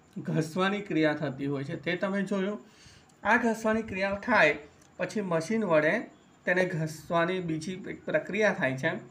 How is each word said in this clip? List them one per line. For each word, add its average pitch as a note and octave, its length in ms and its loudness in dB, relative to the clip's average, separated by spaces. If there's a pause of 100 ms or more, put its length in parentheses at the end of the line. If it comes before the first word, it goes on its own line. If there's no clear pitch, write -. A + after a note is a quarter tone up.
(220)
ઘસવાની F#3 600 0
ક્રિયા D#3 320 2
થતી C#3 320 -6
હોય C#3 180 -2
છે, E3 120 -6
તે F3 200 -4
તમે G3 280 -2
જોયું. G3 360 -2 (640)
આ G#3+ 140 6
ઘસવાની A3 440 0
ક્રિયા G3 340 -2
થાય F#3 420 4 (400)
પછી F3+ 240 -4
મશીન F#3+ 440 0
વડે E3 340 4 (460)
તેને F3+ 200 2
ઘસવાની E3+ 720 -2
બીજી E3 340 -6
એક - 320 -12
પ્રક્રિયા F#3 480 0
થાય C3 240 -2
છે C3+ 100 -2 (240)